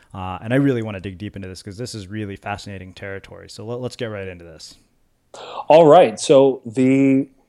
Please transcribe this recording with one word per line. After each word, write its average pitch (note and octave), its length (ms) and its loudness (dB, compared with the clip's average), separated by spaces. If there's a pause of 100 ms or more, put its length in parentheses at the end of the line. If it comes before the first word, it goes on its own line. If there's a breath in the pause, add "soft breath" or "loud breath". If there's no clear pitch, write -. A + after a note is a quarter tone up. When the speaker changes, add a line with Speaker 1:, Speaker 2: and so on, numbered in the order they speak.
(140)
Speaker 1:
uh, F#2 260 -10
and A2 140 -8
I - 20 0
really C3+ 260 0
wanna G#2 180 -10
dig F#2+ 180 -12
deep G2+ 160 -14
into G2 140 -14
this F#2 140 -18
'cause G2 160 -18
this A#2+ 180 -14
is G2 120 -14
really G2+ 280 -10
fascinating G2 560 -14
territory. F#2+ 580 -18
So - 140 -18
let, A#2+ 160 -10
let's B2 160 -10
get A#2 100 -10
right G2+ 220 -10
into E2+ 160 -16
this. E2 320 -20 (920 loud breath)
Speaker 2:
All D#3+ 180 8
right. C#3+ 340 6
So C3+ 440 4
the C3+ 640 0 (200)